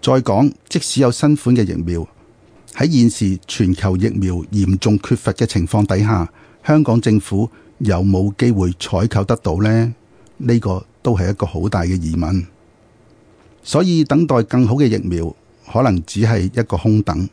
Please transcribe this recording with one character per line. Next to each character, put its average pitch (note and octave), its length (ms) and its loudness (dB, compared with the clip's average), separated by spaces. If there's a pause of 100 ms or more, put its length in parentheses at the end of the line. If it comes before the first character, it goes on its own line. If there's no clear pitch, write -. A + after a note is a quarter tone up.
再 C3 180 0
講， B2+ 320 2 (160)
即 - 120 -4
使 - 200 -4
有 B2+ 100 4
新 D3 240 2
款 B2+ 220 0
嘅 A2 80 2
疫 F2 100 -4
苗， E2+ 320 -4 (680)
喺 D3+ 160 0
現 A#2+ 180 4
時 F#2+ 380 -2
全 F#2 280 0
球 F#2+ 220 0
疫 G#2+ 140 0
苗 F#2 240 -2 (180)
嚴 G2 260 0
重 G#2+ 200 2
缺 - 180 -2
乏 - 160 -2
嘅 A#2 140 -2
情 E2+ 200 -2
況 G#2+ 200 0
底 F#2+ 140 0
下， G#2 300 0 (360)
香 D3+ 160 4
港 A#2 180 2
政 A2 180 2
府 G2+ 300 -4 (300)
有 F#2 240 0
冇 G2 340 0
機 A#2+ 140 2
會 F#2+ 220 0
採 G2 360 -2
購 G2 160 0
得 A#2+ 120 0
到 E2+ 260 -4
呢？ A2+ 320 0 (420)
呢 A#2+ 220 0
個 G2 260 -4 (160)
都 A#2 160 -2
係 F#2 140 0
一 - 40 -2
個 G2+ 120 -4
好 E2 220 -4
大 G2+ 140 -2
嘅 F#2 180 -2
疑 D#2+ 160 -4
問。 F2 280 -2 (1160)
所 D#3 200 -2
以 E3+ 220 2
等 D3+ 220 2
待 B2+ 160 2
更 B2 240 2
好 A2+ 80 2
嘅 C#3+ 120 2
疫 G#2+ 160 2
苗， E2+ 320 -4 (380)
可 A#2 100 2
能 G2 220 2
只 - 180 -6
係 A2 200 2
一 G2 220 -2
個 G2 120 -4
空 G#2+ 260 2
等。 F#2 300 -4